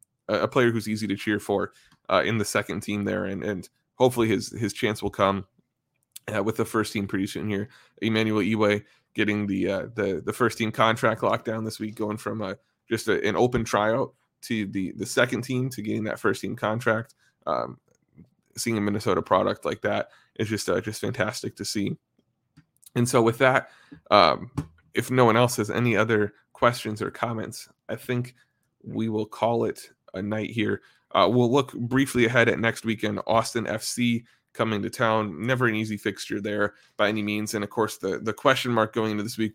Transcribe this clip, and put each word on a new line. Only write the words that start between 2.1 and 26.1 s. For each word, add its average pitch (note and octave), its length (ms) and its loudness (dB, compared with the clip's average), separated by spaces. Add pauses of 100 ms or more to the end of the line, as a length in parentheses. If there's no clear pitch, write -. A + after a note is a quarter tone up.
in A2 140 0
the G#2 60 0
second G2+ 360 -2
team G2+ 240 -4
there, G2 220 -2
and, F#2+ 180 -6
and F#2+ 240 -6 (260)
hopefully B2 320 4
his, G#2 240 0
his G#2+ 220 -4
chance G#2+ 300 -2
will G2+ 80 -2
come, G2 360 2 (880)
uh, G2+ 80 0
with G#2+ 140 0
the A#2 80 0
first G#2+ 280 -2
team G2+ 140 -4
pretty G2 200 -2
soon G2+ 220 -6
here. G#2 200 -4 (340)
Emmanuel A2 380 2
Iwe G#2 420 2 (320)
getting G#2 320 0
the, F#2+ 240 0
uh, F#2+ 240 -4
the, G2 300 -2
the G#2 80 -4
first A#2 260 0
team G#2+ 140 -2
contract A2 500 2
locked A2+ 220 0
down A2 200 -4
this A2 140 -8
week, A2 160 -8
going G#2+ 220 -4
from, G#2+ 260 -6
uh, F#2+ 120 -6 (340)
just A2+ 200 -2
a, - 200 2
an F#2+ 80 0
open A#2+ 280 2
tryout A2 480 0 (300)
to A2 240 -2
the, F#2+ 300 -4
the G2 100 -6
second B2 360 0
team B2+ 260 -4
to A2 140 -10
getting G#2+ 220 -4
that G#2 140 -6
first G2+ 220 0
team G2+ 160 -6
contract. A2 580 -2 (320)
Um, B1+ 320 -4 (800)
seeing A2+ 200 -2
a G#2 40 0
Minnesota G2+ 420 0
product G2 420 2
like - 180 -2
that G#2 280 -2 (240)
is A2 140 -2
just, G#2+ 200 -4
uh, F#2 120 2
just G#2+ 200 -8
fantastic - 560 -4
to G#2 80 -10
see. - 320 -4 (960)
And A#2+ 140 2
so A#2+ 140 4
with A#2 160 4
that, C3 320 4 (400)
um, F2+ 400 6 (420)
if A2+ 180 -2
no B2+ 140 6
one A2+ 120 6
else A#2+ 200 4
has G#2+ 140 -2
any A#2 260 2
other G#2+ 380 2 (180)